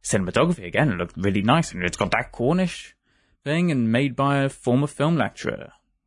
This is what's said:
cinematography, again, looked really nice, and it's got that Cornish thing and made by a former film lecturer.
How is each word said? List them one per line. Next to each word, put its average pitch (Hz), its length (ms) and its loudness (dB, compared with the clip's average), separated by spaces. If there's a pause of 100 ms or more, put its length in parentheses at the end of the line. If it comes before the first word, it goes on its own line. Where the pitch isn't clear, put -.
cinematography, 113 640 0
again, 104 340 0
looked 85 180 -6
really 98 260 0
nice, 135 280 2
and 87 140 -6
it's 87 120 -2
got 95 140 0
that 113 220 -2
Cornish 175 640 -2 (480)
thing 165 260 0
and 117 220 2
made 127 240 0
by 139 220 2
a 135 100 2
former 135 400 0
film 160 280 0
lecturer. - 540 -4 (360)